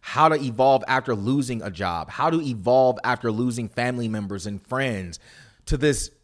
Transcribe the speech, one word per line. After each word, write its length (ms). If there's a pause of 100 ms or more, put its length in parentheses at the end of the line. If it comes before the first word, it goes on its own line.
how 280
to 60
evolve 520
after 280
losing 460
a 100
job, 380
how 200
to 120
evolve 640
after 280
losing 380
family 380
members 380
and 220
friends 520 (460)
to 120
this 340 (120)